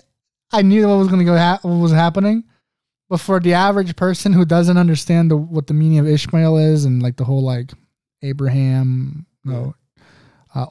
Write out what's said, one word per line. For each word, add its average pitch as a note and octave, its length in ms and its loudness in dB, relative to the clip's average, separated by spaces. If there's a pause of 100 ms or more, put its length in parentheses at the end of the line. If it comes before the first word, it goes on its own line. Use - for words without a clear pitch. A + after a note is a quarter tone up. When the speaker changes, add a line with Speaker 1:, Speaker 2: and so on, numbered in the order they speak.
(520)
Speaker 1:
I G#3+ 100 2
knew G#3 260 4
what G3+ 100 2
was F#3+ 100 2
gonna F3+ 160 2
go E3+ 100 2
hap-, F3 300 0
what F3 140 -2
was E3+ 140 2
happening. G3 520 0 (640)
But F3+ 100 -2
for F#3+ 200 -2
the F3 140 2
average F#3+ 420 0
person F#3 360 -2
who F3+ 120 4
doesn't E3+ 340 2
understand E3+ 540 2
the, D3+ 40 2
what D#3 300 -6
the D3+ 80 -4
meaning D#3 240 2
of D3 80 2
Ishmael D#3+ 500 0
is D#3 280 2
and, B2 180 0
like, B2 140 -4
the C3+ 80 -6
whole, C3+ 180 -2
like, B2+ 300 -6 (500)
Abraham, C3+ 1040 -4 (180)
you C3 80 -10
Speaker 2:
Yeah. B2 60 -6
Speaker 1:
know, B2+ 160 -10 (800)
uh, B2+ 160 -6